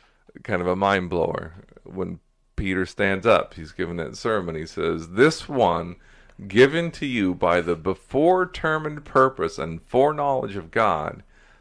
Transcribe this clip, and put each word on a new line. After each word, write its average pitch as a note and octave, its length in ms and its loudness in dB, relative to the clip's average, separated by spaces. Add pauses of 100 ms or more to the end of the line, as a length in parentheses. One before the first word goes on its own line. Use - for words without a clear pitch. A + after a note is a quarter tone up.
(420)
Kind F#2 200 -2
of F2+ 60 -2
a F2+ 80 2
mind F#2+ 340 2
blower. E2 440 -2 (300)
When F2+ 360 -8 (360)
Peter F#2+ 300 -2
stands G2 400 -2
up, G#2 280 4
he's D#2 180 -14
giving E2+ 240 -6
that D#2+ 200 -8
sermon, G2 380 -4
he D#2+ 120 -8
says, E2 440 -4
"This C3+ 380 2
one F2 480 0 (520)
given C#3 420 4
to D#3 160 -8
you G#2 280 0
by F2 260 2
the E2 160 0
before D3 680 0
determined D#3 580 -6
purpose C3 540 2
and E2 240 -8
foreknowledge C3+ 720 0
of E2 140 -10
God, F#2 520 0 (380)